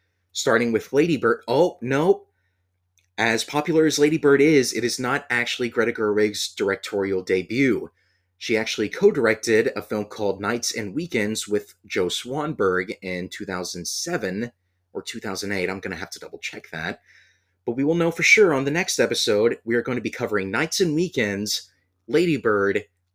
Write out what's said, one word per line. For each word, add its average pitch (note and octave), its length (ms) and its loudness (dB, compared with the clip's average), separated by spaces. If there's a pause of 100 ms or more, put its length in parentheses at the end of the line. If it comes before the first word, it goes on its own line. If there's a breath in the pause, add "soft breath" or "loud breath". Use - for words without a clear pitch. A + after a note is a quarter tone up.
(340)
starting A#2 380 2
with G#2+ 220 -2
Lady D3+ 240 2
Bird. A2+ 300 0
Oh, D3 340 2
no! D3 440 0 (920)
As A2+ 260 2
popular D#3 420 4
as D3 140 2
Lady D3+ 180 6
Bird C#3 240 6
is, C#3+ 320 6
it A2+ 100 -2
is A#2+ 160 -2
not C3 300 -2
actually A#2+ 400 -2
Greta A#2 220 0
Gerwig's G#2+ 640 0
directorial G2 680 -2
debut. G2+ 720 0 (460)
She A2 200 -2
actually A2 320 -2
co-directed A#2 880 2
a G2+ 80 -6
film G#2+ 220 -6
called G2 360 -4
Nights A#2 340 -4
and G#2 200 -8
Weekends A2 520 -4
with G#2 280 -4 (100)
Joe G2 220 -2
Swanberg A2+ 960 -4
in F2+ 260 -6
two - 160 -12
thousand F2+ 420 -8
seven A#2 640 -6 (420)
or F#2+ 100 -8
two - 160 -12
thousand G2+ 320 -8
eight. F#2 180 -4
I'm F#2+ 100 -6
gonna F#2+ 160 -10
have F2+ 160 -12
to - 80 -16
double - 200 -18
check - 320 -14
that. D#2+ 300 -10 (640 soft breath)
But A#2+ 100 -4
we C3 100 -2
will D3+ 100 2
know E3+ 160 2
for E3 140 -6
sure G3+ 280 6
on C3+ 140 0
the C#3 60 -2
next E3+ 280 -2
episode. A#2 640 2
We A#2 120 -2
are A#2 80 0
going B2 140 -4
to A#2 40 -6
be G#2+ 80 -4
covering G2+ 400 -4
Nights C#3 300 -4
and E3 160 2
Weekends, G#2+ 760 -2 (380 soft breath)
Lady D#3 300 2
Bird, G2+ 480 0 (300)